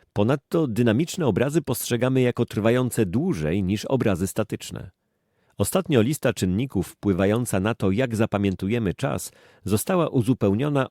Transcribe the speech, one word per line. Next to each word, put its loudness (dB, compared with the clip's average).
Ponadto 0
dynamiczne 0
obrazy 2
postrzegamy 0
jako 0
trwające 0
dłużej 0
niż -2
obrazy 0
statyczne. -8
Ostatnio 2
lista 0
czynników -2
wpływająca 0
na 0
to, 0
jak -2
zapamiętujemy 0
czas, -6
została 0
uzupełniona 0